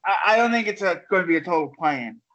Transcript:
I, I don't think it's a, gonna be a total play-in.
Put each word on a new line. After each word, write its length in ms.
I, 100
I 100
don't 140
think 180
it's 140
a, 180
gonna 160
be 80
a 60
total 360
play-in. 440